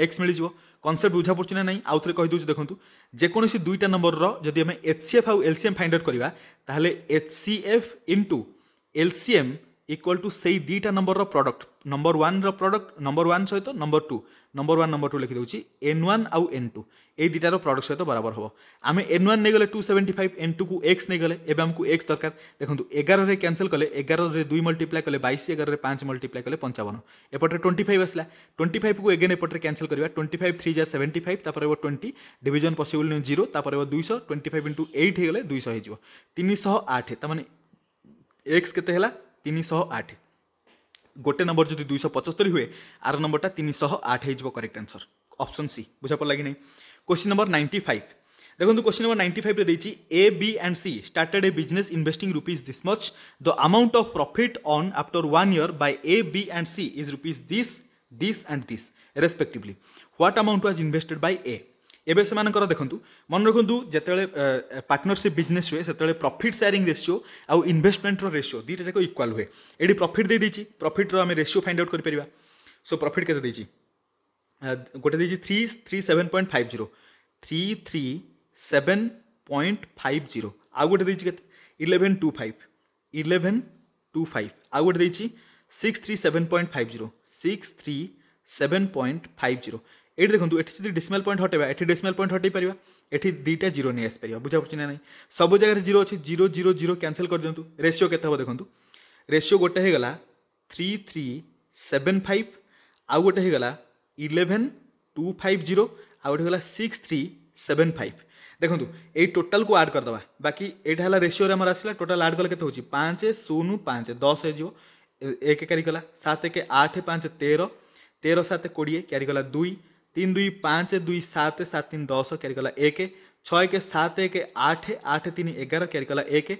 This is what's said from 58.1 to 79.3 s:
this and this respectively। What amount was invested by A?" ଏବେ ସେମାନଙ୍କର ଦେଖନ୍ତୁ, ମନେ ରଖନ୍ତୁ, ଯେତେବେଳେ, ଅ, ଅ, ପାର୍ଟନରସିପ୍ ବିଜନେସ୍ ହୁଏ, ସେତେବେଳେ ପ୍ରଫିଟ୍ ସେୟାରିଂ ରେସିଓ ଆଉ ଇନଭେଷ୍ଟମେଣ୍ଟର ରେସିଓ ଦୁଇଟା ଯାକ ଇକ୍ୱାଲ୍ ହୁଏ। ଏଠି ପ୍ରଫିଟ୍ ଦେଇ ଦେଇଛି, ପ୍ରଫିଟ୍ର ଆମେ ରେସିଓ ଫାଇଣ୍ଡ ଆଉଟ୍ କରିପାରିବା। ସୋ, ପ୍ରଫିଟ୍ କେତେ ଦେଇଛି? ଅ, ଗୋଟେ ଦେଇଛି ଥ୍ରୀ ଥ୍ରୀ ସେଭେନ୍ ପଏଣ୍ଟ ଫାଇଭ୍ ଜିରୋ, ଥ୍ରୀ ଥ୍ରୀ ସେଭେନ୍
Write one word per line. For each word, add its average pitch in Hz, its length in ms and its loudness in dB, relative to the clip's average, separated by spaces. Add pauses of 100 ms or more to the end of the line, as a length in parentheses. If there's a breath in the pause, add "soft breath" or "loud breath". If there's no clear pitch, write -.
this 208 240 -4
and 143 220 -4
this 113 140 -10 (360 soft breath)
respectively। 135 580 -2 (460 soft breath)
What 185 120 6 (120)
amount 208 240 2
was 165 120 -2
invested 156 400 -4
by 180 260 -2
A?" 117 100 -6 (500 soft breath)
ଏବେ 180 160 6
ସେମାନଙ୍କର 208 420 2
ଦେଖନ୍ତୁ, 147 340 -2 (320 soft breath)
ମନେ 196 140 4
ରଖନ୍ତୁ, 220 460 4
ଯେତେବେଳେ, 180 320 0
ଅ, 185 40 -2
ଅ, 135 520 -2
ପାର୍ଟନରସିପ୍ 185 560 0
ବିଜନେସ୍ 170 380 0
ହୁଏ, 165 100 -4
ସେତେବେଳେ 160 300 0
ପ୍ରଫିଟ୍ 190 420 -2
ସେୟାରିଂ 202 300 2
ରେସିଓ 170 380 0 (260 loud breath)
ଆଉ 165 140 6
ଇନଭେଷ୍ଟମେଣ୍ଟର 190 640 2
ରେସିଓ 139 320 -4
ଦୁଇଟା 175 220 -10
ଯାକ 175 140 -4
ଇକ୍ୱାଲ୍ 131 360 0
ହୁଏ। 107 140 -4 (340 loud breath)
ଏଠି 185 120 6
ପ୍ରଫିଟ୍ 185 340 2
ଦେଇ 226 100 4
ଦେଇଛି, 208 260 -2 (160)
ପ୍ରଫିଟ୍ର 190 400 0
ଆମେ 175 140 2
ରେସିଓ 156 280 0
ଫାଇଣ୍ଡ 175 180 -2
ଆଉଟ୍ 170 100 -2
କରିପାରିବା। 151 360 -4 (600 soft breath)
ସୋ, 165 120 -2
ପ୍ରଫିଟ୍ 156 280 -2
କେତେ 156 140 0
ଦେଇଛି? 117 280 -6 (920)
ଅ, 131 140 -4 (220)
ଗୋଟେ 147 200 0
ଦେଇଛି 180 200 0
ଥ୍ରୀ 208 300 -2
ଥ୍ରୀ 196 340 -8
ସେଭେନ୍ 175 280 2
ପଏଣ୍ଟ 190 200 0
ଫାଇଭ୍ 120 200 0
ଜିରୋ, 113 220 -8 (500 soft breath)
ଥ୍ରୀ 185 340 -4
ଥ୍ରୀ 135 460 -6 (340)
ସେଭେନ୍ 190 540 0 (360)